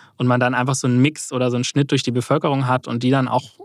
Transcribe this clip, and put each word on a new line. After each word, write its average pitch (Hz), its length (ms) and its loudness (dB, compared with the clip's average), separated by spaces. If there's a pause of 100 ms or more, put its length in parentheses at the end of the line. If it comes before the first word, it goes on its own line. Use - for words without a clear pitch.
(180)
und 123 80 0
man 123 120 4
dann 123 160 2
einfach 127 200 0
so 131 120 -2
einen 123 140 4
Mix 139 320 0
oder 127 180 0
so 120 60 -2
einen 123 80 -2
Schnitt 143 280 0
durch 135 100 2
die - 80 -4
Bevölkerung 139 560 0
hat 127 200 0
und 117 160 -4
die 127 60 2
dann 131 180 2
auch 117 260 -2 (120)